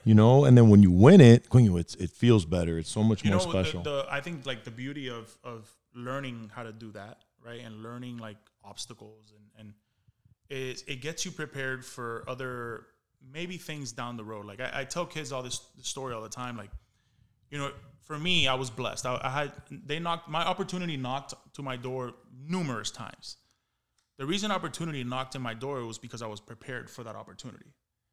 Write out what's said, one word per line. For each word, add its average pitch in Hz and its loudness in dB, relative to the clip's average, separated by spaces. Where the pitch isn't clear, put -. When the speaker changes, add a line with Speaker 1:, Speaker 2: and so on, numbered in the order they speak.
Speaker 1:
you 113 8
know? 123 8
And 127 10
then 117 10
when 101 12
you 92 8
win 139 10
it, 117 10
coño, 104 4
it's, - -8
it 87 -6
feels 110 4
better. 82 -2
It's 80 -10
so 107 -4
much 110 0
Speaker 2:
You 104 0
Speaker 1:
more 95 2
Speaker 2:
know, 185 -2
the, 170 -8
Speaker 1:
special. 170 -4
Speaker 2:
the, 143 -6
I 139 -6
think, 143 -12
like, 123 -10
the - -16
beauty 131 -12
of, 117 -16
of 113 -18
learning 123 -12
how 123 -14
to 113 -14
do 110 -18
that 104 -18
right? 117 -18
And 110 -18
learning, 120 -14
like, 107 -16
obstacles 107 -20
and, 107 -20
and 101 -20
it, 131 -12
it 135 -12
gets 156 -10
you 185 -12
prepared 131 -10
for 117 -12
other 123 -12
maybe 175 -12
things 147 -14
down 120 -12
the 110 -14
road. 107 -16
Like, 101 -16
I, 127 -10
I 135 -8
tell 165 -10
kids 147 -12
all 131 -8
this 123 -10
story 131 -10
all 110 -12
the 110 -16
time. 123 -12
Like, 98 -16
you 147 -12
know, 139 -6
for 151 -12
me, 160 2
I 131 0
was 131 -6
blessed. 120 -8
I, 123 -6
I 131 -6
had, 143 -6
they 143 -10
knocked, 170 -8
my 156 -4
opportunity 180 -6
knocked 131 -8
to 147 -16
my 131 -8
door 127 -10
numerous 143 -6
times. - -18
The 135 -10
reason 202 -4
opportunity 165 -6
knocked 127 -8
in 131 -10
my 117 -8
door 127 -10
was 113 -14
because 120 -16
I 113 -12
was 104 -14
prepared 120 -16
for 120 -18
that 107 -16
opportunity. - -20